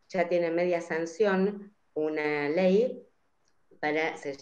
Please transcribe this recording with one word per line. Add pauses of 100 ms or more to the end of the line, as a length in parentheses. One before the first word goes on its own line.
ya
tiene
media
sanción (180)
una
ley (760)
para,
se